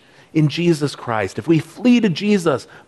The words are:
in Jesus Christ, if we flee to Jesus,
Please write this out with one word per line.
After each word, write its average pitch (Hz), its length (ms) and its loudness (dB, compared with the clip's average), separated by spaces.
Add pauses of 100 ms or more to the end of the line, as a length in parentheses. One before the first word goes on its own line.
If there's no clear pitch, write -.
(320)
in 151 160 2
Jesus 151 460 -2
Christ, 107 440 -4
if 113 100 -8
we 165 100 4
flee 240 420 0
to 220 80 2
Jesus, 175 600 -2 (200)